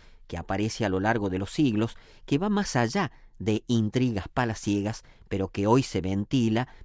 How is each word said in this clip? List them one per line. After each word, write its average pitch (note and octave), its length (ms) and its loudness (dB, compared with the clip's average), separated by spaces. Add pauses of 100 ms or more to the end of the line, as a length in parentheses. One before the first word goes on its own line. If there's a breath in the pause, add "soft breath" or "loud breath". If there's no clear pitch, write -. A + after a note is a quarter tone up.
(280 soft breath)
que - 80 -8
aparece G2 480 -2
a G2+ 60 2
lo F#2 100 0
largo G#2 280 0
de F#2 120 -2
los G2 100 -6
siglos, A2+ 460 2 (280 soft breath)
que C#3+ 140 0
va G3+ 120 0
más G3+ 260 0
allá C3 340 0 (300 soft breath)
de G#2+ 260 0
intrigas A2+ 640 0
palaciegas, G#2+ 760 -2 (260 soft breath)
pero F#2+ 200 -4
que G2+ 180 -2
hoy B2 160 6
se - 180 -2
ventila A2 680 0 (160 loud breath)